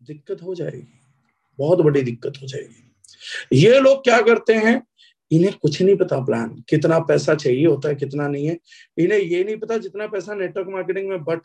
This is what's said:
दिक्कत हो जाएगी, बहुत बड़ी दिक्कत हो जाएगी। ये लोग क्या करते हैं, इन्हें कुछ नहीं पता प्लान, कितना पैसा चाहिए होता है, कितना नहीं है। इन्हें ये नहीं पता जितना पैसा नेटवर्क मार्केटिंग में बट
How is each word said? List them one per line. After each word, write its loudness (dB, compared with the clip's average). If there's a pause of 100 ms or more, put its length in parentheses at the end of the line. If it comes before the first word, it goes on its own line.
दिक्कत -14
हो -12
जाएगी, -12 (600)
बहुत 2
बड़ी 2
दिक्कत -8 (100)
हो -16
जाएगी। -16 (580)
ये 6
लोग 4
क्या 4
करते 2
हैं, 2 (460)
इन्हें 2
कुछ -2
नहीं 4
पता -2
प्लान, -6
कितना 2
पैसा 0
चाहिए 0
होता 0
है, -2
कितना -6
नहीं -4
है। -4 (400)
इन्हें 0
ये -2
नहीं -6
पता -6
जितना -10
पैसा -10
नेटवर्क -8
मार्केटिंग -6
में -8
बट -4